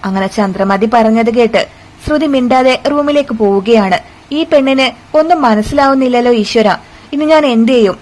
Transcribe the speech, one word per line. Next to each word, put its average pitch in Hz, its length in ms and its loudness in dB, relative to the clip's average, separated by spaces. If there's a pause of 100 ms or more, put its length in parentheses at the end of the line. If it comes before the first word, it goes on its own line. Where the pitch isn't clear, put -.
അങ്ങനെ 190 220 -4
ചന്ദ്രമതി 196 680 -2
പറഞ്ഞത് 226 400 2
കേട്ട് 226 460 -2 (260)
ശ്രുതി 302 200 -2
മിണ്ടാതെ 254 540 0 (100)
റൂമിലേക്ക് 285 440 -2
പോവുകയാണ്. 196 640 0 (360)
"ഈ 311 100 -2
പെണ്ണിന് 269 720 -2
ഒന്നും 320 260 2
മനസ്സിലാവുന്നില്ലല്ലോ 247 880 0
ഈശ്വര, 214 380 0 (420)
ഇനി 294 120 -4
ഞാൻ 302 220 2
എന്ത് 233 260 0
ചെയ്യും?" 214 300 2